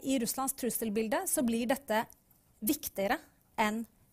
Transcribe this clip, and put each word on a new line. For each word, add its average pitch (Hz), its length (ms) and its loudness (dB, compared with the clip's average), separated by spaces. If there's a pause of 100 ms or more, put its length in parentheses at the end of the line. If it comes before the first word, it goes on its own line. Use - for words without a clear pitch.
i 269 180 2
Russlands 254 320 -2
trusselbilde 226 720 -2
så - 160 2
blir 233 240 2
dette 226 400 0 (560)
viktigere 214 560 0 (400)
enn 220 300 0 (260)